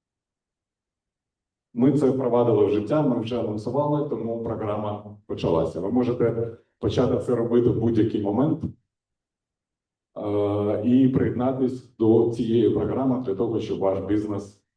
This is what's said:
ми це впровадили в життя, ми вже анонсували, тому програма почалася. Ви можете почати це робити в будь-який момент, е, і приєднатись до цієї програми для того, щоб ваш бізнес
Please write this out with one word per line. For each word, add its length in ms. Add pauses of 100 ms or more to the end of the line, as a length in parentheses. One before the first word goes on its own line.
(1700)
ми 180
це 180
впровадили 560
в 40
життя, 320
ми 180
вже 200
анонсували, 680
тому 360
програма 720 (100)
почалася. 540
Ви 100
можете 640 (220)
почати 400
це 160
робити 340
в 120
будь-який 420
момент, 420 (1500)
е, 680
і 240
приєднатись 880
до 340
цієї 400
програми 560
для 80
того, 260
щоб 180
ваш 260
бізнес 600 (120)